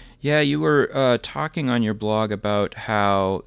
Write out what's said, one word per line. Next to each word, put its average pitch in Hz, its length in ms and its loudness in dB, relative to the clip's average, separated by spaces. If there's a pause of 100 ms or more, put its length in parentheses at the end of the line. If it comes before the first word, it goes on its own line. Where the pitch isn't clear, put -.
(200)
Yeah, 147 220 0
you 147 180 0
were, 151 340 2
uh, 127 280 2
talking 147 480 -6
on 120 140 0
your 110 100 0
blog 107 400 -2
about 104 400 -2
how 98 720 0